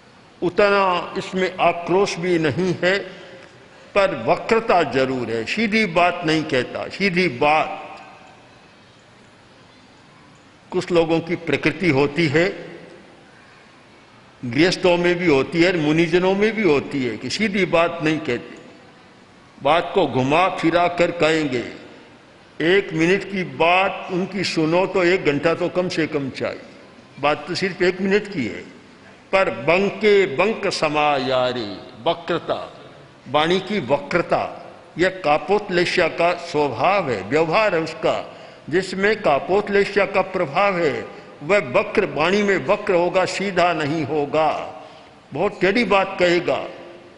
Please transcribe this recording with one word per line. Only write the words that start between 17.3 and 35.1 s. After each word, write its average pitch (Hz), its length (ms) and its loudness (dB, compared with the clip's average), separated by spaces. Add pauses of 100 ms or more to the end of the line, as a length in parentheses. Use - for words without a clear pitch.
सीधी 202 340 0
बात 170 380 0
नहीं 156 160 0
कहते, - 400 -6 (1040)
बात 165 320 2
को 185 120 2
घुमा 135 420 2
फिरा 175 400 2
कर 170 220 0
कहेंगे। 143 600 0 (880)
एक 185 320 2
मिनट 185 400 0
की 185 120 -2
बात 170 680 0
उनकी 185 320 -2
सुनो 170 420 2
तो 185 180 0
एक 175 200 2
घंटा 147 300 2
तो 170 140 -2
कम 180 200 -2
से 165 180 -2
कम 139 240 -4
चाहिए। 98 300 -8 (600)
बात 147 280 -2
तो 175 60 -4
सिर्फ 190 280 -4
एक 180 180 0
मिनट 202 320 0
की 131 140 -4
है, 90 160 -8 (720)
पर 190 180 2
बंके 190 760 2
बंक 190 420 0
समायारे, 131 1080 0 (340)
वक्रता, 151 640 -4 (520)
वाणी 160 320 2
की 202 200 -4
वक्रता, 143 920 -2 (260)
यह 180 100 4
कापोतलेश्या 175 1000 0